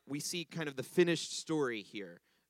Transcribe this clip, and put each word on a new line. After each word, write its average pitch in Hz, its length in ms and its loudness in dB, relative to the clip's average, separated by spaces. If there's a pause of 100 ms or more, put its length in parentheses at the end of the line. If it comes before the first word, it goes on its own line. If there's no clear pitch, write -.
we 143 140 -4
see 175 240 -2
kind 160 240 -4
of 139 80 -8
the 127 60 -2
finished - 560 2
story 131 440 0
here 95 380 -10 (300)